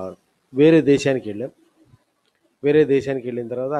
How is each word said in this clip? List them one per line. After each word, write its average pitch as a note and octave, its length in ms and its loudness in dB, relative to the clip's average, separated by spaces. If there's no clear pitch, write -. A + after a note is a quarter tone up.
వేరే D#3+ 200 6
దేశానికి C3+ 400 -2
వెళ్ళాం. A#2 200 -10
వేరే D3+ 160 4
దేశానికి C3 340 -4
వెళ్ళిన A#2 240 -10
తర్వాత C3 260 -6